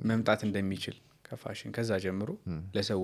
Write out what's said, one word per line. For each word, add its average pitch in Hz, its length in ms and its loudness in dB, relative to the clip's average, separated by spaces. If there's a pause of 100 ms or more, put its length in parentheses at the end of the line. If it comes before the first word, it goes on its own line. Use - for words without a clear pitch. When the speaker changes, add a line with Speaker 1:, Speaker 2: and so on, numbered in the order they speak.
Speaker 1:
መምጣት 110 380 4
እንደሚችል 98 520 -2 (280)
ከፋሽን - 480 -8
ከዛ 113 280 0
ጀምሮ 95 300 -2 (160)
Speaker 2:
ም። 82 160 -4 (100)
Speaker 1:
ለሰው 101 320 0